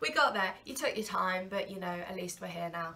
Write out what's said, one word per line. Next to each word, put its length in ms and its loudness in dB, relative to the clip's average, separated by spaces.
we 100 0
got 240 6
there. 180 2
You 80 -6
took 240 0
your 80 -2
time, 420 0
but, 220 -2
you 100 -8
know, 60 -2
at 280 -2
least 280 -6
we're 60 -4
here 220 -4
now." 260 -4